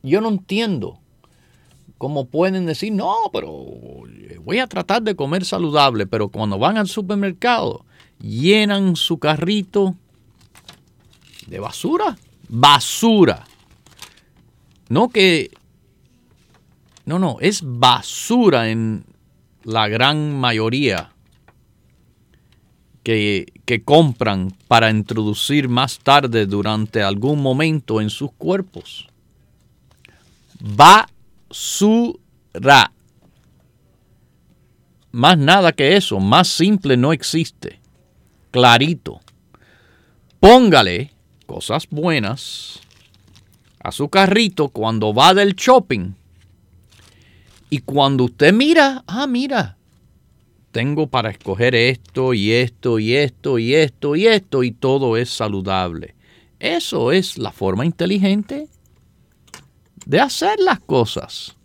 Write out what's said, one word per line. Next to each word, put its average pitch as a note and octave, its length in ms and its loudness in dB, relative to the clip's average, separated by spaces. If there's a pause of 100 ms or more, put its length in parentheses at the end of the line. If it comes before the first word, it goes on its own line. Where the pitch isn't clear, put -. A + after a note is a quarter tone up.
Yo D3 180 -2
no A3+ 80 -4
entiendo F#3+ 720 -6 (960)
cómo C#3 280 -6
pueden F#3 400 -2
decir, F#3 260 -6
"No, G3 220 -4 (180)
pero - 160 -8 (960)
voy E3 160 -4
a C4 60 -4
tratar G3 360 -4
de G#3 140 -4
comer D#3 280 -4
saludable", C#3+ 600 0
pero G#2 240 -4
cuando G2+ 280 -4
van F3+ 200 0
al G3+ 100 -2
supermercado, G3+ 960 -4 (360)
llenan F#3+ 760 0
su - 220 -4
carrito F#3 760 -2 (1500)
de F#2 140 -14
basura. B3+ 560 -6 (320)
Basura. C#3+ 960 2 (1400)
No F#3+ 220 0
que F#3 400 0 (1600)
no, D#3+ 100 -4
no, E3+ 220 -4
es G3+ 240 -2
basura B2+ 1040 2
en A2 360 -4 (600)
la A2 240 -2
gran C#3+ 500 -2
mayoría A#2 720 -2 (1900)
que, G#2+ 480 -2 (140)
que A#2+ 180 -4
compran A2+ 720 2 (140)
para A2+ 220 4
introducir A2 800 -2
más B2 300 -2
tarde C3 440 2
durante G#2+ 580 -4
algún G#2 380 -2
momento C3+ 640 -2
en G#2+ 80 -4
sus C#3 220 -10
cuerpos. - 760 -8 (1500)
Basura. - 2250 2 (2250)
Más D3 280 2
nada E3+ 340 4
que C#3+ 240 2
eso, G#2 240 0
más A#2+ 260 4
simple E3+ 520 0
no C#3 160 2
existe. - 640 -8 (720)
Clarito. B2 720 2 (1160)
Póngale D3 720 6 (340)
cosas - 420 -8
buenas D3 920 -6 (1000)
a - 120 -10
su C#3+ 180 -6
carrito F#3+ 580 2
cuando A2 460 -2
va C#3+ 180 6
del G3+ 220 2
shopping. C3 580 0 (1600)
Y C#3 100 -4
cuando C#3 440 0
usted C#3+ 280 2
mira, C#4 540 2
"Ah, B3 200 -6
mira, A#3+ 500 -4 (960)
tengo D3 340 -4
para A#2+ 240 -4
escoger G2+ 440 -2
esto B2+ 600 -2
y G#2 180 -2
esto A#2+ 460 -2
y A2 160 -2
esto C3+ 440 -2
y A#2 160 -2
esto D3+ 420 0
y F#3+ 100 0
esto G3 360 0
y B2 100 -2
todo C3 440 -2
es A#2 140 -4
saludable". F#2+ 840 -6 (440)
Eso D#3+ 540 -4
es F#3 260 -2
la G#2+ 140 -8
forma G2 320 -4
inteligente G3+ 840 -2 (1400)
de D3 140 0
hacer E4 380 -2
las F#4 220 -2
cosas. - 760 -6 (100)